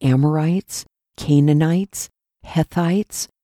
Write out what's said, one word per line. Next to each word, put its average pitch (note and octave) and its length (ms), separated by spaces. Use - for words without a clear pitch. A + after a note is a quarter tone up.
Amorites, D3+ 840
Canaanites, D3+ 880
Hittites, - 880